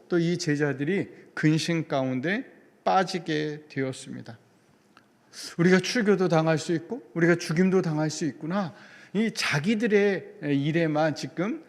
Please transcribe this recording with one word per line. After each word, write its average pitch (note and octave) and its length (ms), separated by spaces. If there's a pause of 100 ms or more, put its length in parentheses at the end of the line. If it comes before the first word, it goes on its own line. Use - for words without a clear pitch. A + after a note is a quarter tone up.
또 F3 120
이 E3+ 180
제자들이 D3 720 (240)
근심 D#3 540
가운데 C3+ 580 (400)
빠지게 D#3+ 840
되었습니다. B2+ 680 (1200)
"우리가 F#3 220
출교도 F#3+ 500
당할 D#3+ 280
수 D#3+ 160
있고 E3 280 (120)
우리가 E3+ 220
죽임도 F3+ 460
당할 D#3 280
수 - 140
있구나." D#3+ 500 (400)
이 G#3+ 200
자기들의 G3+ 1080
일에만 D3+ 720
지금, F#3+ 540